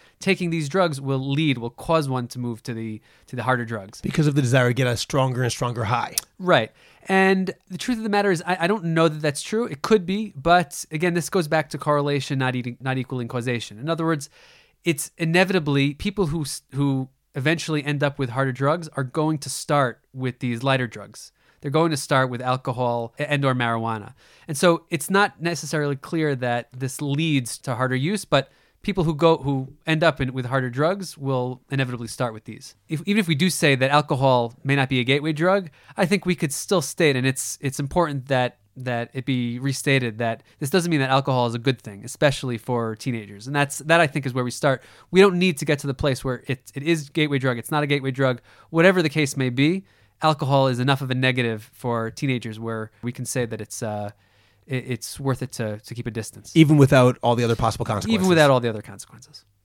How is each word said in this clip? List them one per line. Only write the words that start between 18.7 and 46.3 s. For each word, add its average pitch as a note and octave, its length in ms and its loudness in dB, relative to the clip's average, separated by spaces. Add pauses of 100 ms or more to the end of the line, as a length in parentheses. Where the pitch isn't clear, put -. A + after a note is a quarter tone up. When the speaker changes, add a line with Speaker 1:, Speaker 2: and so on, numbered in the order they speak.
Speaker 1:
are C#3 60 -2
going D#3 340 -2
to C#3 120 -10
start C3+ 520 -2 (100)
with B2+ 280 -6
these A#2+ 240 -4
lighter C3 240 0
drugs. G#2 440 -16 (300)
They're C#3+ 100 -8
going D#3+ 200 2
to D3 60 -2
start C3 320 2
with B2 120 -6
alcohol B2 800 -2
a-, D3 100 -4
and C#3+ 140 0
or C3+ 100 4
marijuana. A2+ 600 -2 (340)
And D#3+ 80 -6
so E3+ 340 4
it's - 200 -4
not G3 320 2
necessarily D3+ 560 -2
clear D#3 380 -2
that A#2+ 360 -2
this B2+ 300 -6
leads C#3+ 580 0
to B2+ 160 -6
harder B2+ 220 0
use, E3+ 260 -2
but C3+ 260 0 (320)
people G3 220 -2
who D#3+ 100 0
go, E3 260 4
who C3+ 340 -4 (120)
end D#3+ 160 0
up D#3 200 2
in, C3 100 -2
with B2+ 140 -4
harder B2+ 240 -2
drugs D#3+ 480 -2
will B2+ 520 -4
inevitably B2 380 -4
start A#2 260 -4
with G#2+ 120 -16
these. A2+ 300 -18 (120)
If, D#3 180 -6
even G3+ 140 2
if F#3 80 0
we E3 80 2
do F3+ 140 2
say D3 260 2
that C3+ 160 2
alcohol C3+ 600 2 (100)
may C#3 140 2
not C3+ 100 2
be C3 140 0
a - 20 0
gateway C#3+ 300 0
drug, F3+ 360 0 (280)
I - 80 2
think F3+ 200 0
we F3+ 80 2
could D#3+ 200 -2
still - 280 0
state, C#3+ 360 2
and B2+ 100 0
it's, - 320 -4
it's C3+ 180 -4
important C#3+ 500 -2
that, B2+ 320 0 (180)
that B2 340 -6
it C3 140 -8
be B2 340 -2
restated, C3 600 -2
that A#2 240 -2 (160)
this C#3 100 -4
doesn't F3 200 2
mean D#3 120 2
that C3+ 80 0
alcohol C3 360 2
is A#2 100 -2
a A#2+ 40 -4
good A#2+ 220 -2
thing, G#2 240 -16
especially C3 520 0
for A#2 380 -4
teenagers. G#2+ 520 -8
And C#3 60 -8
that's, C#3+ 260 -2
that D#3+ 200 4
I E3 80 4
think C#3 180 -4
is B2+ 80 -4
where B2+ 120 -2
we B2 60 -6
start. C3+ 300 0 (300)
We F3 80 4
don't F#3+ 180 8
need F3+ 200 2
to - 80 -4
get D3 140 0
to - 80 -6
the C#3 60 -2
place C3 300 -2
where B2+ 240 -4